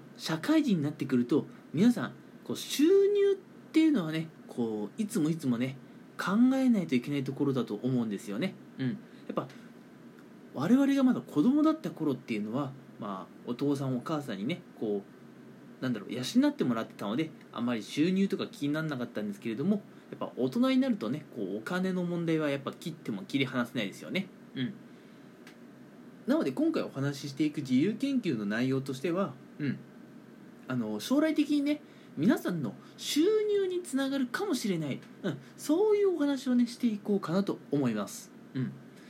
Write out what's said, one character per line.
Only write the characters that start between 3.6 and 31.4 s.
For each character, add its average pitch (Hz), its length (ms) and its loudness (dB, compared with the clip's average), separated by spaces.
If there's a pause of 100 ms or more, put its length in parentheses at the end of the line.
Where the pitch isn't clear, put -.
て 320 100 4
い 320 80 6
う 294 40 4
の 185 140 0
は 156 60 -4
ね、 160 160 -4 (200)
こ 107 400 -4 (100)
う、 113 40 -2
い 104 40 -4
つ - 140 -2
も 151 80 2
い 165 80 0
つ 143 100 -6
も 117 120 2
ね、 131 180 -4 (400)
考 - 160 -2 (240)
え 262 140 4
な 214 100 4
い 160 60 -2
と - 80 -2
い 123 80 2
け 147 80 -6
な 143 80 0
い 135 40 0
と 135 120 -4
こ 147 100 0
ろ 139 80 2
だ 123 120 0
と 104 180 -6
思 127 200 2
う 110 40 -2
ん - 20 -4
で 98 100 -4
す 101 120 -12
よ 98 80 -6
ね。 190 160 -2 (240)
う 135 60 -2
ん。 123 40 0
や 110 60 -2 (380)
っ - 20 -6
ぱ、 143 120 -4 (1080)
我 170 200 2
々 277 200 6
が 269 80 2
ま 254 100 6
だ 135 80 -2
子 - 220 0
供 285 200 4
だ 311 100 6
っ - 60 2
た 160 120 -8
頃 151 220 -2
っ 127 40 -2
て - 160 -6
い 107 60 -2
う 104 40 -2
の 107 140 -4
は、 139 160 -4 (260)
ま 95 320 -8
あ、 - 40 -20 (120)
お 120 80 -4
父 143 220 0
さ 139 80 -4
ん 131 120 -2
お 123 40 -2
母 147 220 -4
さ 131 100 -8
ん 95 60 -6
に 101 80 -4
ね、 175 160 -4 (180)
こ 208 260 -2
う、 - 760 -20
な 131 60 -2
ん 123 60 0
だ 101 60 -6
ろ 92 60 -12
う、 - 60 -8
養 123 100 -6 (260)
っ 285 40 0
て - 100 -2
も 127 120 2
ら 113 80 -2
っ 107 40 -8
て - 60 -18
た 107 140 -8
の 107 100 -2
で、 160 140 -2 (220)
あ - 100 -6
ま 120 120 0
り 107 80 -4
収 151 280 0
入 190 180 2
と 185 80 -4
か 110 100 -4
気 - 220 -6
に 147 60 0
な 156 80 -2
ら 160 60 -4
な 135 100 -4
か 123 60 -4
っ - 20 -6
た 107 160 -6
ん 104 60 -4
で 101 40 -4
す - 80 -14
け 117 80 -6
れ 110 60 -2
ど 135 100 -4
も、 202 180 2 (280)
や - 60 -12
っ - 20 -12
ぱ 101 180 -6
大 131 140 0
人 262 220 2
に 262 40 4
な 262 140 4
る 208 60 0
と 107 120 -4
ね、 151 160 -4 (100)
こ 113 80 -6
う、 190 140 -4
お - 60 -4
金 185 320 -2
の 180 100 0
問 170 220 -2
題 160 120 2
は 151 120 0
や 139 80 0
っ - 20 -12
ぱ 117 120 -6
切 - 180 -10
っ - 20 -8
て - 180 -10
も 98 120 -4
切 135 160 -2
り 135 80 2
離 123 180 -2
せ 123 140 -8
な 110 40 0
い 101 40 -2
で 92 80 -8
す - 80 -16
よ - 80 -10
ね。 185 160 -4 (280)
う 131 80 -4
ん。 110 120 -4 (1500)
な 277 100 4
の 277 80 2
で、 135 80 -2
今 311 180 0
回 110 120 0
お 101 80 -6
話 139 300 -4
し 143 100 -10
し - 20 -10
て 156 120 0
い 151 60 0
く 151 120 -6
自 127 140 2
由 190 180 4
研 269 260 -2
究 143 160 -2
の 104 80 -4
内 113 240 0
容 135 140 0
と 135 100 -6
し 131 80 -10
て 180 100 -2
は、 185 220 0 (260)
う 147 100 -4
ん。 - 100 -2 (880)
あ 127 80 -4
の、 208 240 -2
将 285 220 2
来 311 120 2
的 294 140 2